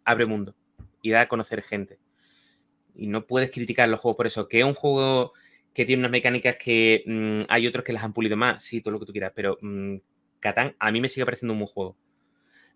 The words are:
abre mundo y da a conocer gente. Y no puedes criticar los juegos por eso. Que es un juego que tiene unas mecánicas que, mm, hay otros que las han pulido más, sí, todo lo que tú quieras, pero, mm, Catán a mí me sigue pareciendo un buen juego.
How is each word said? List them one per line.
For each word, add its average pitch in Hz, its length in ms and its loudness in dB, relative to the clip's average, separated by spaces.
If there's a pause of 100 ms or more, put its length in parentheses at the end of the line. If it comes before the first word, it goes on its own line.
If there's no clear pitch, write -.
abre 117 220 2
mundo 104 300 -6 (480)
y 110 80 0
da 113 100 6
a 120 60 4
conocer 113 340 -4
gente. 98 380 -8 (960)
Y 107 120 -10
no 107 200 -4
puedes 131 240 0
criticar 120 360 2
los 110 120 2
juegos 113 180 0
por 120 100 0
eso. 110 200 -4
Que 113 120 2
es 127 60 6
un 143 80 2
juego 135 600 2 (400)
que 123 120 0
tiene 127 160 2
unas 123 100 0
mecánicas 123 480 2
que, 113 460 4
mm, 107 440 -2
hay 117 180 2
otros 123 180 -4
que 123 80 -4
las 107 100 -6
han 110 100 -6
pulido 110 220 0
más, 120 280 0
sí, 113 180 -8
todo 107 120 -6
lo 107 60 -6
que 101 60 -10
tú 98 60 -18
quieras, 95 240 -8
pero, 98 260 -2
mm, 98 360 -8 (420)
Catán 120 380 -2
a 107 140 0
mí 117 100 0
me 131 80 -2
sigue 127 160 -4
pareciendo 120 280 -4
un 107 60 -4
buen 101 80 -4
juego. 95 300 -10 (800)